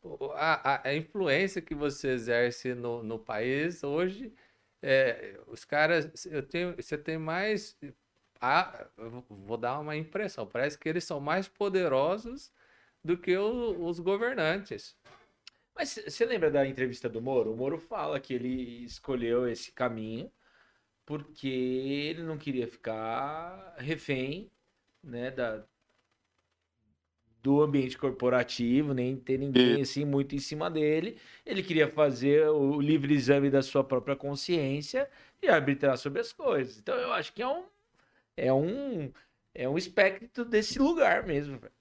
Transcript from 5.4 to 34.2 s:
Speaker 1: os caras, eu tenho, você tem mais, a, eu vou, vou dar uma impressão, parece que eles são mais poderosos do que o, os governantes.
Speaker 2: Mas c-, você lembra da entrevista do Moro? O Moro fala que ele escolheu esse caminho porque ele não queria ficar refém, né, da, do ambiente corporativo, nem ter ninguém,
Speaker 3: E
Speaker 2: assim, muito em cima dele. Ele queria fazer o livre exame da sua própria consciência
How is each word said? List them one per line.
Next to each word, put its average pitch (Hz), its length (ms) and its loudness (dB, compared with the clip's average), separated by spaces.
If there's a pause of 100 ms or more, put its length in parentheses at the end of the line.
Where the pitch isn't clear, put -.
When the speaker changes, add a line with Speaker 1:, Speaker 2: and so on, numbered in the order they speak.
Speaker 1:
os - 180 -18
caras, 156 640 0
eu 156 160 -6
tenho, 175 360 -4
você - 200 -8
tem 160 200 -6
mais, 190 600 -4 (640)
a, 151 460 2 (120)
eu 113 120 -12
vou, 123 200 -14
vou 104 280 -8
dar 120 220 -2
uma 151 180 -6
impressão, 160 500 -6
parece 143 300 -2
que - 100 -6
eles 165 160 -2
são 151 160 -6
mais 165 300 -2
poderosos 190 1000 0 (540)
do 170 140 0
que 180 180 0
o, 208 500 -2
os 170 140 -4
governantes. 196 960 -2 (800)
Speaker 2:
Mas 294 140 -4
c-, - 200 -10
você 185 160 0
lembra 202 240 2
da 139 160 4
entrevista 131 440 -4
do 110 120 -6
Moro? 120 300 2
O 113 60 -6
Moro 139 200 -2
fala 151 440 -4
que 131 120 -8
ele 123 520 -6
escolheu 120 640 -2
esse - 240 -10
caminho 113 580 -6 (720)
porque 147 440 -8
ele 135 720 -2
não 160 140 -6
queria 127 320 -4
ficar 143 1080 -6
refém, 143 720 -6 (540)
né, 123 280 -8
da, 117 320 -4 (1800)
do 139 200 6
ambiente 139 360 2
corporativo, 123 960 2
nem 127 220 -2
ter 131 220 -2
ninguém, 127 400 6
Speaker 3:
E 143 40 2
Speaker 2:
assim, 139 220 -2
muito 139 320 0
em 139 40 -2
cima 151 300 -4
dele. 156 480 0 (280)
Ele 190 180 -4
queria 156 240 4
fazer 147 640 6
o 147 320 4
livre 143 320 4
exame 139 360 6
da 139 120 6
sua 139 220 2
própria 135 320 0
consciência 143 960 -2 (320)